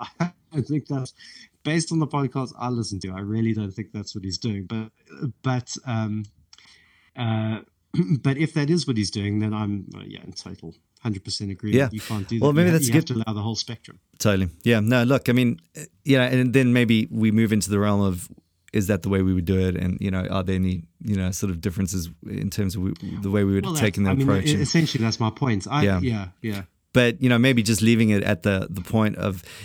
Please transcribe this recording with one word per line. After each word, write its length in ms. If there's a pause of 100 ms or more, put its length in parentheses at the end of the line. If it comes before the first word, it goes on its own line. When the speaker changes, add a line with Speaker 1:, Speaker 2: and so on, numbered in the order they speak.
Speaker 1:
<laughs> 120
I, 120 (220)
I 80
think 260
that's, 260 (500)
based 280
on 80
the 80
podcast 520
I 100
listen 320
to, 120
I 60
really 340
don't 180
think 220
that's 220
what 80
he's 140
doing. 280
But, 240 (540)
but, 320 (100)
um, 400 (880)
uh, 440 (340)
<clears throat> 280
but 160
if 180
that 140
is 160
what 120
he's 140
doing, 280
then 140
I'm, 320 (100)
uh, 100
yeah, 180
in 100
total 420 (260)
hundred 220
percent 260
agree 240
Speaker 2:
Yeah. 120
Speaker 1:
that 80
you 60
can't 280
do 120
Speaker 2:
Well, 120
Speaker 1:
that. 40
Speaker 2:
maybe 120
Speaker 1:
You 60
ha-, 40
Speaker 2:
that's 100
Speaker 1:
you 60
Speaker 2:
good. 160
Speaker 1:
have 80
to 100
allow 60
the 80
whole 140
spectrum. 440 (200)
Speaker 2:
Totally. 300 (140)
Yeah. 180
No, 220
look, 260
I 40
mean, 260 (160)
uh, 60 (240)
you 120
know, 60
and 300
then 200
maybe 360
we 220
move 200
into 200
the 80
realm 220
of, 260 (440)
is 160
that 140
the 80
way 140
we 100
would 120
do 140
it? 160
And, 240
you 120
know, 160
are 160
there 120
any, 280 (180)
you 140
know, 160
sort 180
of 100
differences 500 (200)
in 220
terms 240
of 120
w-, 340
the 100
way 120
we 120
would 100
Speaker 1:
Well, 80
Speaker 2:
have 80
taken 220
Speaker 1:
that's, 140
Speaker 2:
the 60
Speaker 1:
I 20
mean, 40
Speaker 2:
approach? 200
Speaker 1:
e-, 40
Speaker 2:
And 80
Speaker 1:
essentially, 420
that's 160
my 120
point. 380
I, 140
Speaker 2:
Yeah. 180
Speaker 1:
yeah, 260 (140)
yeah. 200 (320)
Speaker 2:
But, 280
you 80
know, 100
maybe 240
just 180
leaving 300
it 120
at 200
the, 260
the 120
point 340
of, 280 (220)